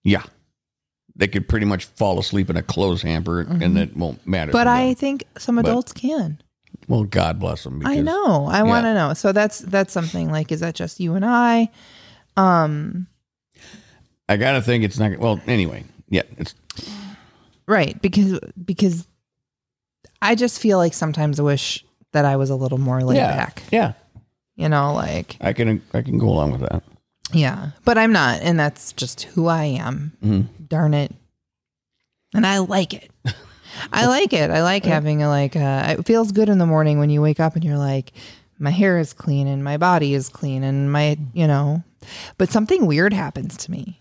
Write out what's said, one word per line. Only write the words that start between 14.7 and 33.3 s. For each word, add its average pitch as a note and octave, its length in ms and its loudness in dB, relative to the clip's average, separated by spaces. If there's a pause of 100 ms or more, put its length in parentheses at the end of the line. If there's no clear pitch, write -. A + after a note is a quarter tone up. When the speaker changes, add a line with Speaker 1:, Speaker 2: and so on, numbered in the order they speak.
Speaker 1:
it's G#2 160 -2
not, G#2 180 0
well, A2 300 0
anyway, F2 380 -2 (240)
yeah, F#2+ 140 0 (140)
it's - 160 -10 (1120)
Speaker 2:
Right, F3+ 320 0
because, F#3+ 400 2 (240)
because F3 440 0 (1120)
I G#3+ 140 4
just A#3 240 -2
feel G3+ 180 4
like E3+ 160 2
sometimes D3+ 460 -2
I D3 40 2
wish C#3+ 400 -2 (280)
that D3+ 120 2
I C#3 120 2
was C3+ 160 0
a C3+ 40 -2
little C3 220 -2
more C3 260 0
laid B2+ 140 4
Speaker 1:
Yeah, - 180 2
Speaker 2:
back. - 360 -6
Speaker 1:
yeah. G3+ 220 0 (640)
Speaker 2:
You D#3 140 -2
know, D3 240 2
like - 480 -4
Speaker 1:
I G2 120 -2
can, A2+ 280 0 (120)
I A#2 100 0
can A#2+ 160 -2
go A2 100 2
along D2+ 220 2
with C2 100 -4
that. - 220 -4 (500)
Speaker 2:
Yeah, D3 380 0 (140)
but A#3 120 4
I'm A3+ 140 4
not, C3 300 2
and E3+ 180 2
that's - 340 -2
just - 300 -8
who E3 240 -2
I E3 180 0
am. C3+ 460 -4 (120)
Speaker 1:
Mm-hmm. G#2 440 0
Speaker 2:
Darn D#3 260 2
it. C#3+ 180 0 (1200)
And G#3+ 100 4
I G3 140 2
like F#3 340 0
it. - 160 -16 (420)